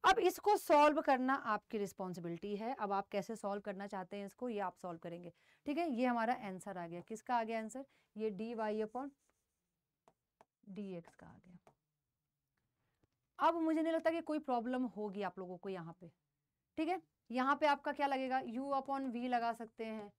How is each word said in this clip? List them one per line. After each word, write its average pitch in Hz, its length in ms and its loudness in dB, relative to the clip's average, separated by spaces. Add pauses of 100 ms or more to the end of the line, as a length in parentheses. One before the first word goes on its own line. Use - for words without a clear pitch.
अब 381 160 8
इसको 370 360 4
सॉल्व 302 460 8
करना 262 320 4 (180)
आपकी 208 260 -2
रिस्पॉन्सिबिलिटी 185 760 -4
है। 226 180 -4
अब 202 180 -2
आप 196 160 0
कैसे 208 280 -4
सॉल्व 202 240 -4
करना 196 260 -8
चाहते 196 300 -8
हैं 202 100 -6
इसको, 247 220 -8
ये 214 120 -4
आप 185 160 -4
सॉल्व 170 220 -8
करेंगे, 175 340 -10 (340)
ठीक 285 120 0
है। 339 120 0
ये 247 160 2
हमारा 240 280 2 (120)
आंसर 190 320 -8
आ 170 80 -6
गया। 175 160 -8
किसका 226 340 -4
आ 226 80 2
गया 226 160 -2
आंसर? 233 240 -10 (320)
ये 214 160 -2
डी 220 220 -6
वाई 214 280 0
upon 247 280 -6 (1600)
डी 202 160 -8 (120)
एक्स - 180 -14
का 170 120 -20
आ 165 100 -20
गया। - 360 -20 (1700)
अब 330 180 6
मुझे 320 240 4
नहीं 320 120 2
लगता 320 180 4
कि 330 120 0
कोई 311 180 -2
प्रॉब्लम 254 440 0 (120)
होगी 208 260 -4
आप 185 160 -4
लोगों 180 200 -8
को 196 100 -10
यहाँ 170 320 -8
पे, 170 100 -20 (680)
ठीक 311 100 0
है। 359 120 0 (300)
यहाँ 254 260 4
पे 302 100 2
आपका 285 260 2
क्या 285 140 0
लगेगा, 262 360 0
u 254 340 -4
upon 269 360 -2
v 240 160 -2
लगा 233 260 0
सकते 226 320 -10
हैं 214 220 -8 (100)